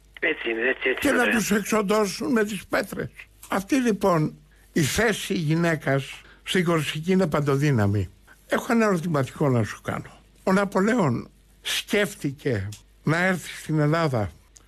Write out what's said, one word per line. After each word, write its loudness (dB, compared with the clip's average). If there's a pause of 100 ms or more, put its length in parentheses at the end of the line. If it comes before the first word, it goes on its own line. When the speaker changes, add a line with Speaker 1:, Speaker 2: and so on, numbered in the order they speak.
(200)
Speaker 1:
Έτσι -2
είναι, -2
έτσι, 0
έτσι -2
Speaker 2:
Και 2
Speaker 1:
είναι, 2
Speaker 2:
να 2
Speaker 1:
βέβαια. 2
Speaker 2:
τους 0
εξοντώσουν 0
με 4
τις -6
πέτρες. -4 (400)
Αυτή -2
λοιπόν 2 (360)
η 2
θέση 0
γυναίκας 0 (220)
στην 0
Κορσική 0
είναι 4
παντοδύναμη. 2 (380)
Έχω -2
ένα 4
ερωτηματικό 0
να 2
σου -8
κάνω. -10 (240)
Ο 0
Ναπολέον 0 (320)
σκέφτηκε -4 (340)
να 2
έρθει -2
στην -4
Ελλάδα, 0 (360)